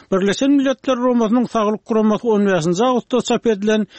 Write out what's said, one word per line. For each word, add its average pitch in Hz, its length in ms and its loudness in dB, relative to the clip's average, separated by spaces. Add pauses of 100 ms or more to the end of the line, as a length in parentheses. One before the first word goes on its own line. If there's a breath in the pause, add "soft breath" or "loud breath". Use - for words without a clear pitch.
(120)
Birleşen 202 400 0
Milletler 269 460 0
Romasynyň 240 540 0
saglyk 214 340 -2
guramasy 220 420 0
on 208 180 2
beşinji 180 380 0
awgustda 247 380 0
çap 233 260 -2
edilen 214 400 0 (120)